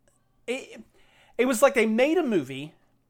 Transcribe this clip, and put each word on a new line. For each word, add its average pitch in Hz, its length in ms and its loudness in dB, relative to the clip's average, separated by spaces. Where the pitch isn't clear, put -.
It, 247 340 -10
it 240 80 2
was 254 160 0
like 269 120 4
they 226 120 2
made 254 320 2
a 349 60 0
movie, 147 500 -4